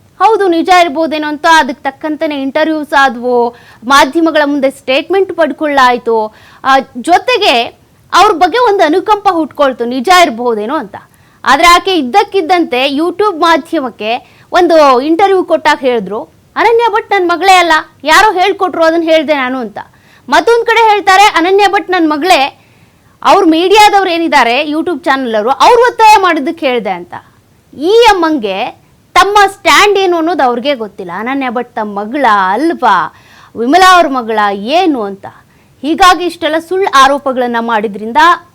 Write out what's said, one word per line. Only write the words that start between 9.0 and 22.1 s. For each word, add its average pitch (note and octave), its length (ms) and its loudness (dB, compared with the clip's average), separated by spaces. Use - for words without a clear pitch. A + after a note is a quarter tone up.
ಹುಟ್ಕೊಳ್ತು, C#4 540 -2
ನಿಜ B3+ 240 -4
ಇರ್ಬೋದೇನೋ A#3 540 -2
ಅಂತ. G#3+ 200 -8
ಆದ್ರೆ C#4+ 220 2
ಆಕೆ F4+ 300 2
ಇದ್ದಕ್ಕಿದ್ದಂತೆ E4 920 0
YouTube E4+ 500 -4
ಮಾಧ್ಯಮಕ್ಕೆ C4+ 1120 -4
ಒಂದು D4+ 480 4
ಇಂಟರ್ವ್ಯೂ F4 440 0
ಕೊಟ್ಟಾಗ D#4 380 -2
ಹೇಳಿದ್ರು, A#3 420 -4
"ಅನನ್ಯ A4+ 380 2
ಭಟ್ A4 180 -4
ನನ್ನ F4+ 200 0
ಮಗಳೇ F4+ 220 2
ಅಲ್ಲ, E4+ 200 2
ಯಾರೋ F#4 280 2
ಹೇಳ್ಕೊಟ್ರು, F4+ 520 -2
ಅದನ್ನ D#4+ 200 0
ಹೇಳ್ದೆ D#4+ 300 0
ನಾನು" C4 260 -4
ಅಂತ. G#3+ 180 -10
ಮತ್ತೊಂದ್ A4+ 360 2
ಕಡೆ A4+ 260 2
ಹೇಳ್ತಾರೆ, G4 320 2
"ಅನನ್ಯ F#4+ 440 2
ಭಟ್ G4+ 220 -2
ನನ್ನ E4+ 220 0